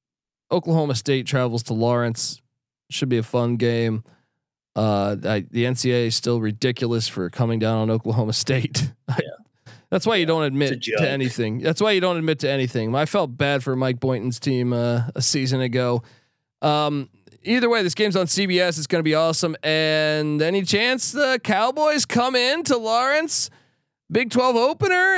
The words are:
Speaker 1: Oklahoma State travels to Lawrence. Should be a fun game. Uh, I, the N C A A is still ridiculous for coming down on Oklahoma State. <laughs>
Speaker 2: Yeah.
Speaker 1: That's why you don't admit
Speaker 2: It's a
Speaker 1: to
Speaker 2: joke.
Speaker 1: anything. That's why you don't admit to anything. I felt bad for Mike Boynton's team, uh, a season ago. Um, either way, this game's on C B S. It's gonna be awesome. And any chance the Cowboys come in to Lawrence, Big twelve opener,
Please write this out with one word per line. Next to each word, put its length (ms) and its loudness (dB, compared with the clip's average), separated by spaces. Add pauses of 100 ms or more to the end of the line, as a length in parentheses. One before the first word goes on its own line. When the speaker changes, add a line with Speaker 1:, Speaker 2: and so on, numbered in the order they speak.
(520)
Speaker 1:
Oklahoma 420 2
State 320 -2
travels 380 0
to 100 -4
Lawrence. 680 0 (480)
Should 200 -4
be 100 2
a 60 0
fun 320 0
game. 480 0 (720)
Uh, 480 2
I, 260 -2
the 160 0
N 80 0
C 180 -2
A 20 2
A 140 2
is 80 -2
still 240 0
ridiculous 680 -2
for 220 -4
coming 280 -2
down 200 0
on 120 0
Oklahoma 420 0
State. 680 -2
<laughs> 100 -20
Speaker 2:
Yeah. 80 -2 (720)
Speaker 1:
That's 160 -2
why 120 2
you 100 2
don't 160 2
admit 300 0
Speaker 2:
It's 160 -6
a 20 -4
Speaker 1:
to 80 -2
Speaker 2:
joke. 100 4
Speaker 1:
anything. 520 -2
That's 200 0
why 120 2
you 80 2
don't 160 0
admit 240 0
to 100 -2
anything. 440 -2
I 120 2
felt 320 -2
bad 240 0
for 140 -2
Mike 240 -2
Boynton's 400 -2
team, 320 0
uh, 320 0 (100)
a 80 -4
season 380 0
ago. 420 0 (580)
Um, 480 0 (360)
either 260 2
way, 140 2
this 100 0
game's 220 0
on 100 2
C 200 0
B 140 2
S. 180 0
It's 100 -6
gonna 160 0
be 100 2
awesome. 480 0
And 800 0
any 200 0
chance 500 0
the 300 0
Cowboys 640 0
come 320 0
in 280 2
to 120 2
Lawrence, 720 0 (640)
Big 200 0
twelve 260 2
opener, 600 2